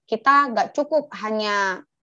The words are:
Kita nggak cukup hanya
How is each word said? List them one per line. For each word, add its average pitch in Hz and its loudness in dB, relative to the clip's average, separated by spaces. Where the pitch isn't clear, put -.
Kita 269 2
nggak - -2
cukup 294 -2
hanya 208 -2